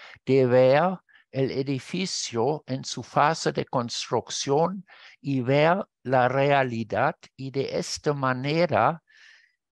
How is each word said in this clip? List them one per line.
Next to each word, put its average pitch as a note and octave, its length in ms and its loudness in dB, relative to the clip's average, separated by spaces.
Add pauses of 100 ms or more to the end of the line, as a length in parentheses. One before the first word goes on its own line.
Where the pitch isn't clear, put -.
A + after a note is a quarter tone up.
(260)
de C3 200 4
ver C3 540 4 (320)
el C3+ 180 -2
edificio C3+ 1160 -4
en C3 160 -6
su - 200 -8
fase D3+ 500 0
de C3+ 120 -4
construcción C#3 1200 -2 (360)
y C#3 180 -2
ver D3 480 2 (160)
la B2+ 240 2
realidad C3 880 0 (220)
y C3 140 -10
de C3+ 280 -4
esta - 340 -4
manera C#3 880 0 (720)